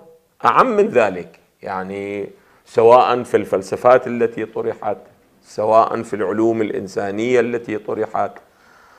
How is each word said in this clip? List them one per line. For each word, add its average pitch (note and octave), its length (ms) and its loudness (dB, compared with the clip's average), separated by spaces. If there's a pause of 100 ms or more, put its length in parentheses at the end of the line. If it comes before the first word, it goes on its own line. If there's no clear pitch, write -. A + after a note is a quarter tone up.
(460)
أعم F3+ 300 2
من G3+ 120 2
ذلك، G2+ 520 -2 (220)
يعني G2+ 680 -8 (360)
سواء A#2+ 580 4
في A2+ 140 0
الفلسفات G#2 720 2
التي A#2 380 -4
طرحت، G#2+ 520 -6 (460)
سواء A2 580 0
في A2 140 -10
العلوم A2 460 0
الإنسانية G#2 800 -4
التي A#2 380 -4
طرحت، G#2 540 -6 (680)